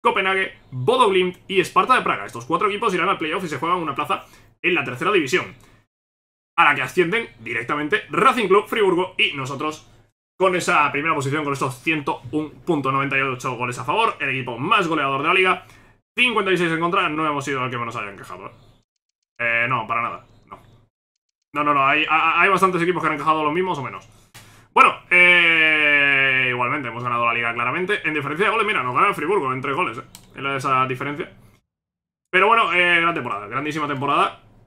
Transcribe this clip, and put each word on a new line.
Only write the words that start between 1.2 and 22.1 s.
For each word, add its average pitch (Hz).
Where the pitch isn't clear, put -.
y 185
Esparta 196
de 214
Praga. 113
Estos 117
cuatro 175
equipos 202
irán 175
al 185
playoff 165
y 165
se 147
juegan 170
una 151
plaza 147
en 175
la 143
tercera 131
división, 156
a 170
la 143
que 135
ascienden 180
directamente 117
Racing 220
Club, 202
Friburgo 185
y 202
nosotros 143
con 185
esa 165
primera 151
posición, 143
con 143
estos 135
ciento 151
un 151
punto 143
noventa 139
y -
ocho 131
goles 120
a 120
favor, 202
el 139
equipo 127
más 180
goleador 139
de 151
la 180
liga, 185
cincuenta 220
y 185
seis 170
en 160
contra. 175
No 156
hemos 143
sido 135
el 123
que 127
menos 117
haya 104
encajado, 95
¿eh? -
Eh, 117
no, 120
para 117
nada, 95
no. -
No, 147
no, 147
no, 135
hay, 151
hay, 151
hay 160